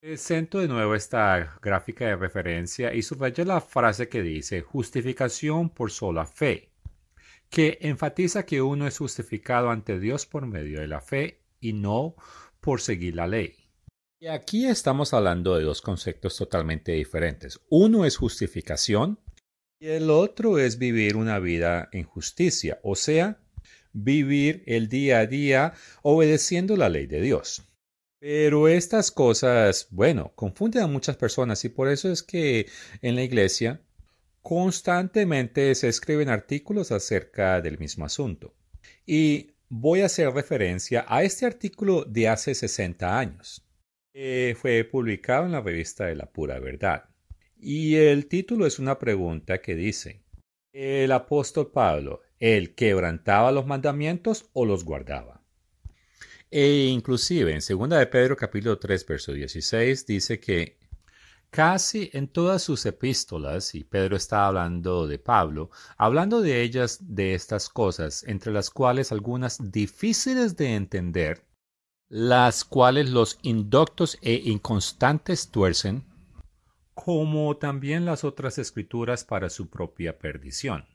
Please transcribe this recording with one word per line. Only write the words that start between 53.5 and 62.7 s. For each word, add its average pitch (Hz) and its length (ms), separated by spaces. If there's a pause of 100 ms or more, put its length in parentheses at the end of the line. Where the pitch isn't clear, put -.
los 135 160
mandamientos 147 880
o 123 120
los 98 200
guardaba?". 67 580 (1120)
E 143 340
inclusive 123 640
en 78 80
segunda 123 360
de 127 80
Pedro 127 300
capítulo 104 420
tres, 95 280
verso 73 260
dieciséis, 113 720
dice 107 340
que 85 380 (720)
casi 185 640
en 139 160
todas 180 340
sus 143 220